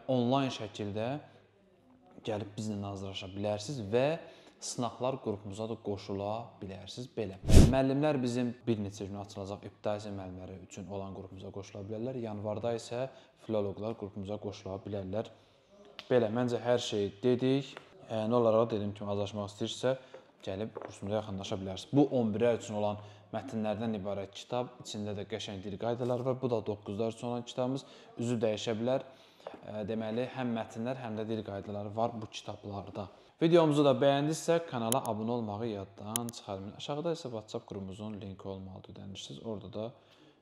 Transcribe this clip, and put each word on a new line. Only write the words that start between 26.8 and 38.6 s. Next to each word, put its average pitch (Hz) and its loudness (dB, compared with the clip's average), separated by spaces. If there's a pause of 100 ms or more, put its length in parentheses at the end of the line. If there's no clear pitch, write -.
üçün 120 -6
olan 120 -4
kitabımız. 131 -2 (360)
Üzü 117 2
dəyişə 107 2
bilər. 127 0 (600)
E, 107 -8
deməli, 113 -2
həm 123 -2
mətnlər, 113 -4
həm 110 -6
də 110 -4
dil 110 -2
qaydaları 101 -6
var 113 0
bu 110 -8
kitablarda. 101 -8 (340)
Videomuzu 160 8
da 143 8
bəyəndinizsə, 147 4
kanala 117 2 (100)
abunə 110 -2
olmağı 110 -4
yaddan 107 -4
çıxarmayın. 98 -10
Aşağıda 151 -6
isə 156 -8
WhatsApp 113 -8
qrupumuzun 101 -8
linki 95 -12
olmalıdır, 95 -12